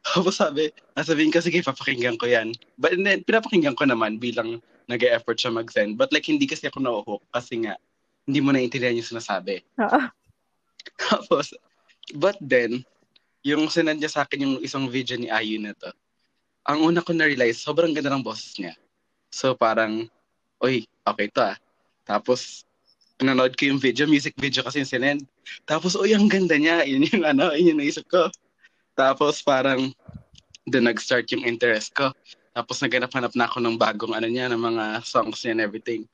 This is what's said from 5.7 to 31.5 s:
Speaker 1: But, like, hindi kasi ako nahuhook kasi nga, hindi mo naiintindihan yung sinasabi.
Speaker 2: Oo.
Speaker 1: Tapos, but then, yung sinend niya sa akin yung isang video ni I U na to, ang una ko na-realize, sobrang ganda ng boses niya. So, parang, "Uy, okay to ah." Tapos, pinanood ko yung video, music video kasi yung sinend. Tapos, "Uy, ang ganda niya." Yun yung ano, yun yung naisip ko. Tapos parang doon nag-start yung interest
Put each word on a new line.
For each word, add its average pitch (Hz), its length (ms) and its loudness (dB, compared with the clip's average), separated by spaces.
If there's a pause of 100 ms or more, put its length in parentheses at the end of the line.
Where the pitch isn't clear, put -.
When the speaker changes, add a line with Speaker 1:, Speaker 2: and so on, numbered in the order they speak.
Speaker 1:
But, 135 160 2
like, 151 80 0
hindi 143 240 2
kasi 147 240 -6
ako 135 160 -4
nahuhook 104 360 -4 (120)
kasi 120 320 -4
nga, 101 80 -8 (560)
hindi 139 80 2
mo 139 160 4
naiintindihan 123 400 0
yung 113 160 -6
sinasabi. 98 560 -6 (160)
Speaker 2:
Oo. 247 180 2 (960)
Speaker 1:
Tapos, - 560 0 (640)
but 180 240 0
then, 123 480 0 (560)
yung 151 240 0
sinend 156 320 0
niya 151 140 -4
sa 147 100 -2
akin 139 160 -4
yung 139 240 0
isang 135 240 -4
video 127 320 -4
ni 113 160 -4
I 107 240 -2
U 104 80 -6
na 101 80 -12
to, 90 160 -14 (720)
ang 147 160 -2
una 170 220 4
ko - 80 -10
na-realize, 139 480 2
sobrang 160 320 0
ganda 139 240 -2
ng 135 80 -2
boses 110 320 -10
niya. 87 240 -12 (500)
So, 131 300 -2
parang, 110 480 0 (560)
"Uy, 123 240 0 (160)
okay 104 320 -2
to 127 80 2
ah." 95 160 -2 (460)
Tapos, - 640 -4 (480)
pinanood 131 400 2
ko - 80 0
yung 139 160 2
video, 131 240 2
music 147 320 2
video 135 240 -2
kasi 131 240 -4
yung - 80 -8
sinend. 143 280 0 (440)
Tapos, 175 320 -2
"Uy, 202 160 2
ang 208 160 6
ganda 185 240 4
niya." 156 320 4
Yun 139 240 2
yung 180 160 2
ano, 151 280 4
yun 165 200 6
yung 151 80 0
naisip 143 280 -6
ko. 175 200 4 (680)
Tapos 139 480 2
parang 131 480 2 (720)
doon 123 220 2
nag-start 120 440 0
yung 127 140 -2
interest 117 480 0